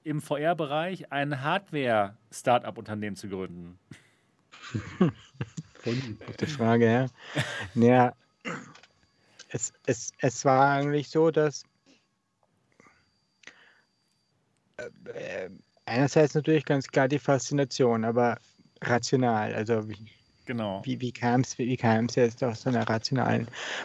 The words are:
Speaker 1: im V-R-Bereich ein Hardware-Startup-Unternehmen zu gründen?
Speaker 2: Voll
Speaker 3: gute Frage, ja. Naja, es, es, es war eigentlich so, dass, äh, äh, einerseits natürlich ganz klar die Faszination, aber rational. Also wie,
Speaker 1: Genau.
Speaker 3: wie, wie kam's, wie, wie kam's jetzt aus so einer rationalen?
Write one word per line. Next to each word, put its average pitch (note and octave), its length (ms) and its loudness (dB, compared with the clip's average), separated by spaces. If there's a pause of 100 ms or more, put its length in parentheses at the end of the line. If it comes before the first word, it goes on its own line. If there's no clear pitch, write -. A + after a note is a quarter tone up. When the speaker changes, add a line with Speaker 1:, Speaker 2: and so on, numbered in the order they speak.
Speaker 1:
im D3+ 200 -4
V-R-Bereich D#3 880 -2
ein C#3+ 300 -2
Hardware-Startup-Unternehmen A2 1700 -2
zu G#2+ 120 -12
gründen? F2+ 500 -8 (2000)
Speaker 2:
Voll A#2 200 -4 (320)
Speaker 3:
gute - 200 -6
Frage, A#2 440 4
ja. B2 160 2 (680)
Naja, B2 400 6 (1400)
es, - 240 -8 (100)
es, - 260 -4 (100)
es - 260 -2
war C3+ 240 6
eigentlich C#3+ 400 -2
so, D#3+ 200 4
dass, D3+ 340 0 (3000)
äh, - 680 -12
äh, F#2 60 -12 (340)
einerseits C#3 500 2
natürlich D#3 300 2
ganz C#3 240 -2
klar C3+ 200 2
die C#3+ 100 0
Faszination, C3 840 0
aber A#2 340 2 (420)
rational. A#2 720 0
Also G#2+ 340 -2
wie, G#2+ 80 -12 (500)
Speaker 1:
Genau. G#2+ 380 -4
Speaker 3:
wie, B2 160 -6
wie B2 120 -4
kam's, B2 460 0
wie, B2 100 -2
wie B2+ 80 0
kam's A2+ 400 2
jetzt A#2 260 2
aus A#2 200 -2
so C3 80 -2
einer A2+ 180 0
rationalen? A2+ 600 0 (360)